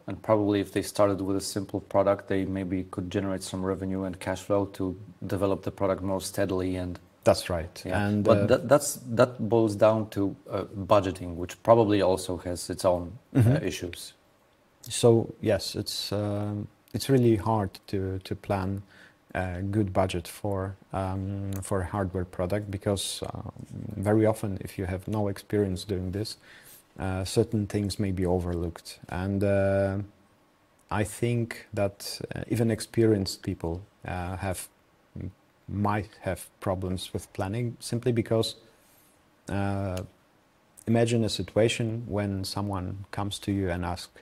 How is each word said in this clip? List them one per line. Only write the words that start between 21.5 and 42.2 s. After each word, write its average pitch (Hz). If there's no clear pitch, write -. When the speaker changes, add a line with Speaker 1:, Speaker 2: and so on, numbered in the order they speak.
Speaker 2:
for 98
a 87
hardware 92
product 101
because, 98
uh, -
very 107
often 107
if -
you 98
have 92
no 104
experience 98
doing 92
this, 101
uh, 95
certain 107
things 101
may 98
be 92
overlooked. 87
And, 98
uh, 98
I 101
think 120
that, -
uh, -
even 113
experienced 107
people, 90
uh, 90
have, 92
m-, 95
might 101
have -
problems 92
with -
planning 113
simply 120
because, 113
uh, 98
imagine 117
a 104
situation 113
when 98